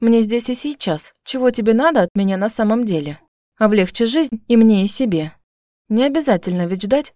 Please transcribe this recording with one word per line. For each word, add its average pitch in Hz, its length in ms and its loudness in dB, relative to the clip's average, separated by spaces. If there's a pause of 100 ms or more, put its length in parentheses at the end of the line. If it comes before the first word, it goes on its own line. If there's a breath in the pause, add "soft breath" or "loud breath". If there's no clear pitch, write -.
мне 226 220 4
здесь 233 260 -2
и 254 60 -4
сейчас, 247 580 -6 (120)
чего 254 260 -2
тебе 226 240 0
надо 277 260 2
от 180 140 2
меня 196 240 0
на 202 100 -2
самом 220 380 0
деле. 147 320 -4 (400)
Облегчи 214 480 2
жизнь 262 420 -2
и 233 80 4
мне, 220 260 6
и 202 60 0
себе. 165 440 -2 (580)
Не 226 140 2
обязательно 196 640 0
ведь 185 180 -6
ждать 269 300 -2